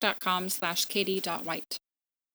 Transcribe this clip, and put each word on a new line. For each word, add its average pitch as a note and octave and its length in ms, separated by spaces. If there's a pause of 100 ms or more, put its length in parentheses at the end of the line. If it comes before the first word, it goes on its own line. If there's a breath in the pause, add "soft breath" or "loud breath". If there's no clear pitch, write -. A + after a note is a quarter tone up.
dot G3+ 200
com F#3 280
slash F3 360
K - 200
D F#3+ 160
dot E3+ 240
white. - 320 (580)